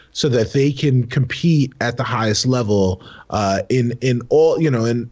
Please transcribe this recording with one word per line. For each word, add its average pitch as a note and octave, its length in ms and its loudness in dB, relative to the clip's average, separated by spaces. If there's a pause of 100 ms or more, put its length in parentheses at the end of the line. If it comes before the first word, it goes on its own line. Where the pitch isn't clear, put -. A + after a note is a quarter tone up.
(100)
so - 180 -4
that A#2 240 0
they C#3 180 2
can C3+ 360 0
compete C#3+ 760 0
at A#2+ 160 -4
the B2 60 -4
highest A2 420 -2
level, G#2 560 0 (300)
uh, G2 400 0
in, A#2+ 320 0
in B2 260 0
all, D#3 320 4
you D#3+ 100 2
know, A#2 140 0
in, A#2 280 -2